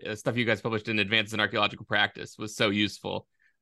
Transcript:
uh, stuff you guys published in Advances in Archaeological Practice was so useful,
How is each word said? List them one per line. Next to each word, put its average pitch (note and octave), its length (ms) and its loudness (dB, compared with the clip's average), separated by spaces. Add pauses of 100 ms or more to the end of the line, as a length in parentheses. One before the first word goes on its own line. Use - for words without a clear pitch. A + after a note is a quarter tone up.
uh, G#2+ 100 -6
stuff A#2+ 220 -2
you A#2+ 80 2
guys G#2+ 160 2
published A2+ 260 -2
in A2 120 0
Advances G#2 340 2
in G#2+ 60 -4
Archaeological G#2 460 0
Practice G#2 520 0
was A2 180 -10
so A2 140 4
useful, G2+ 580 -2 (340)